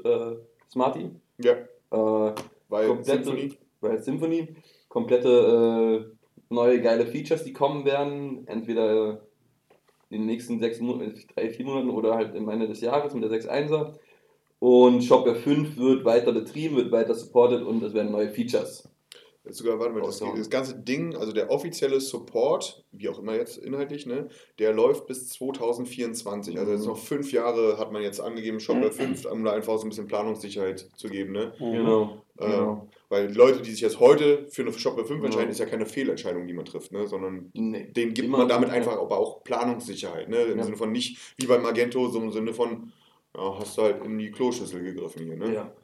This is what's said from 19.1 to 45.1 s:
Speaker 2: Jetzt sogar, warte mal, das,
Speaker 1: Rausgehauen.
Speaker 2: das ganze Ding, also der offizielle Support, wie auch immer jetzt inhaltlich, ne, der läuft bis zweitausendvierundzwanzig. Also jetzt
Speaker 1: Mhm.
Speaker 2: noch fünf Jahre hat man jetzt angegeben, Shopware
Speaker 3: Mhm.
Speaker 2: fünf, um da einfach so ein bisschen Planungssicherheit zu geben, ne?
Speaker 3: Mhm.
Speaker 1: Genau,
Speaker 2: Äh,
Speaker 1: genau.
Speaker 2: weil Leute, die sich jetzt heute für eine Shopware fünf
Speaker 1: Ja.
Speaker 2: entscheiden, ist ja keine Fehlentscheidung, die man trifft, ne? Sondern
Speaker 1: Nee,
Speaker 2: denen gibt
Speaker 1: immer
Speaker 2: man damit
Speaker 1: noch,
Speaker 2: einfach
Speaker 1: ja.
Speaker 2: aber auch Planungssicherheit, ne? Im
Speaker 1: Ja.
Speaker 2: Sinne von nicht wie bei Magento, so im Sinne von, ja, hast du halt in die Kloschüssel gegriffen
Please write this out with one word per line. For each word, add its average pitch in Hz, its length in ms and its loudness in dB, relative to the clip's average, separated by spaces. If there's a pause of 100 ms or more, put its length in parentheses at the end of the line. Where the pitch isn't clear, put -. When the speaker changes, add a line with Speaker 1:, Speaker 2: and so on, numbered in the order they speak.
Speaker 2:
Jetzt - 140 -18
sogar, 113 220 -2
warte 117 160 -2
mal, 107 60 -4
das, - 80 -2 (120)
Speaker 1:
Rausgehauen. 104 180 -6
Speaker 2:
das 107 120 -8
ganze 127 280 -4
Ding, 143 380 -4
also 107 160 -6
der 117 180 -2
offizielle 139 500 0
Support, 127 920 -4
wie 101 160 -10
auch 98 100 -8
immer 110 160 -6
jetzt 117 220 -4
inhaltlich, 139 480 -8
ne, 127 240 -8 (300)
der 107 160 2
läuft 117 320 2
bis - 240 -10
zweitausendvierundzwanzig. 120 1300 -6
Also 104 140 -2
jetzt 104 100 -2
Speaker 1:
Mhm. 110 60 -4
Speaker 2:
noch 110 100 -6
fünf 143 340 -6
Jahre 117 460 2
hat 104 120 -6
man 107 120 -6
jetzt 101 180 -6
angegeben, 110 400 -6
Shopware 120 280 0
Speaker 3:
Mhm. 107 40 0
Speaker 2:
fünf, 131 320 -4
um - 180 -4
da 110 100 2
einfach 110 260 -2
so 107 80 -8
ein - 20 -6
bisschen 104 200 -10
Planungssicherheit 104 840 -6
zu - 140 -12
geben, 95 240 -6
ne? 110 260 -6
Speaker 3:
Mhm. 117 140 -4
Speaker 1:
Genau, 110 500 2 (160)
Speaker 2:
Äh, - 120 -4
Speaker 1:
genau. 104 380 -2 (200)
Speaker 2:
weil 101 260 0
Leute, 120 280 8
die 110 80 -10
sich 110 100 -8
jetzt 110 180 0
heute 143 520 6
für - 100 -6
eine 117 140 -4
Shopware 113 320 -4
fünf 131 140 -6
Speaker 1:
Ja. 110 60 -2
Speaker 2:
entscheiden, 113 240 0
ist 107 80 -6
ja 110 80 -2
keine 110 200 -4
Fehlentscheidung, 90 600 -4
die 90 60 -10
man 87 140 -8
trifft, - 260 -14
ne? 101 140 -4
Sondern 92 480 -8
Speaker 1:
Nee, 110 420 -4
Speaker 2:
denen 120 160 0
gibt 110 160 -2
Speaker 1:
immer 131 100 2
Speaker 2:
man 123 100 6
damit 123 200 4
Speaker 1:
noch, 120 60 -2
Speaker 2:
einfach 120 180 2
Speaker 1:
ja. 104 80 -2
Speaker 2:
aber 98 180 0
auch - 240 -2
Planungssicherheit, 107 840 -4
ne? 110 140 -4
Im 113 160 0
Speaker 1:
Ja. 113 60 -2
Speaker 2:
Sinne 107 120 -4
von 110 160 -2
nicht 123 240 -4 (220)
wie 131 80 -4
bei 123 120 6
Magento, 120 500 0
so 110 120 -4
im 110 100 -4
Sinne 110 220 -4
von, 117 400 -4 (420)
ja, 95 240 -6
hast 104 200 -8
du 113 40 2
halt 101 220 2
in 110 140 -6
die 107 120 -8
Kloschüssel 101 520 -4
gegriffen 87 420 -10